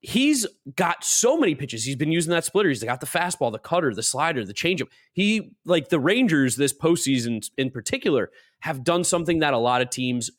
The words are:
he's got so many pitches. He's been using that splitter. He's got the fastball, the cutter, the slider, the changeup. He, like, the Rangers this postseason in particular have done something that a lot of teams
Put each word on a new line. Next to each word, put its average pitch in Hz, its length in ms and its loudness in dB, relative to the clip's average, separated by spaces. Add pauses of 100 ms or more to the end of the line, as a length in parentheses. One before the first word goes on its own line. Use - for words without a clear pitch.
he's 262 460 2 (280)
got 175 280 0
so 262 340 2
many 202 180 2
pitches. 120 280 -8
He's 135 120 -4
been 151 160 -2
using 165 200 0
that 165 140 0
splitter. 196 240 2
He's 110 140 -2
got 123 180 -4
the 143 60 -10
fastball, 170 440 -2
the 107 80 -8
cutter, 165 340 0
the 92 100 -6
slider, 139 420 -2
the 98 80 -12
changeup. 170 340 -2 (260)
He, 208 380 0 (140)
like, 170 240 0
the 165 100 2
Rangers 160 560 2
this 135 180 0
postseason 131 760 0 (100)
in 131 120 -2
particular 131 640 -2 (280)
have 139 240 -8
done 170 200 2
something 170 360 0
that 147 140 2
a 123 40 0
lot 123 240 2
of 123 80 -2
teams 123 500 -4